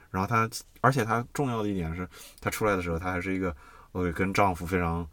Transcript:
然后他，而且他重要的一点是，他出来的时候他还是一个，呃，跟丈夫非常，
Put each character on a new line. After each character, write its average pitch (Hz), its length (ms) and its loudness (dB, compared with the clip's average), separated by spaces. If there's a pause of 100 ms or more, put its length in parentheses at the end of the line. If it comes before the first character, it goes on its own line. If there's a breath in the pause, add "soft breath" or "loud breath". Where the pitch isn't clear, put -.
(100)
然 95 120 -2
后 98 40 0
他， 113 220 2 (340)
而 131 100 6
且 131 120 2
他 113 280 0
重 143 160 0
要 113 140 -2
的 104 60 -2
一 104 40 -2
点 85 240 -2
是， 90 100 -6 (340 loud breath)
他 107 100 -2
出 - 160 0
来 101 100 4
的 90 60 -2
时 85 80 -2
候 82 80 0
他 92 120 -4
还 90 100 -2
是 95 140 -2
一 92 40 0
个， 92 160 0 (380 loud breath)
呃， 90 200 0
跟 95 220 0
丈 98 200 6
夫 85 120 -8
非 92 120 2
常， 85 340 0